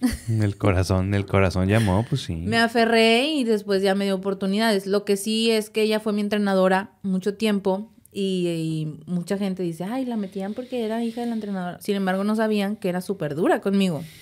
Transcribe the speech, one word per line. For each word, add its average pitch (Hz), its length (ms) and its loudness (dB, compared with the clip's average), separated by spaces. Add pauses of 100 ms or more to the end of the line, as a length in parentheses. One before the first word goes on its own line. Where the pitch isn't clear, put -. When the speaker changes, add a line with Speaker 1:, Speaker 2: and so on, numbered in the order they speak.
Speaker 1:
<laughs> 240 260 -2
Speaker 2:
El 107 300 0
corazón, 95 560 2
el 101 120 0
corazón 92 420 2
llamó, 107 400 2
pues 135 140 -2
sí. - 140 -6
Speaker 1:
Me 135 220 -2
aferré 226 720 4
y 294 140 0
después 202 380 0
ya 196 140 2
me 202 100 0
dio 196 100 2
oportunidades. 196 680 0
Lo 202 200 0
que 202 120 2
sí 220 320 0
es 214 200 2
que 220 140 -2
ella 214 160 2
fue 214 140 -2
mi 208 80 0
entrenadora 196 720 2 (100)
mucho 190 340 -2
tiempo 202 540 0 (220)
y, 185 360 -2
y 156 640 -4
mucha 180 300 -4
gente 190 240 -4
dice, 170 220 -6
"Ay, 254 200 -4
la 240 120 -6
metían 196 360 -6
porque 247 320 -6
era 226 180 -4
hija 233 180 -6
de 240 60 -4
la 233 60 -4
entrenadora". 196 480 -6
Sin 202 140 -2
embargo, 190 280 0
no 214 120 0
sabían 214 400 0
que 190 140 -4
era 180 120 -2
súper 165 340 -4
dura 254 260 2
conmigo. 190 420 0 (180)